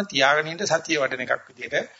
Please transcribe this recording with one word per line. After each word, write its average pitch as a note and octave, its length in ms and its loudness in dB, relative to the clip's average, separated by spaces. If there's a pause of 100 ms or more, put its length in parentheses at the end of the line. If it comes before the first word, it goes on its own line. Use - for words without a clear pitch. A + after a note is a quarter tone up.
තියාගෙන D3 420 4
ඉන්න E3 160 -8
සතිය D#3+ 340 0
වඩන C3 260 0
එකක් B2 220 -2
විදිහට A#2+ 320 -8 (220)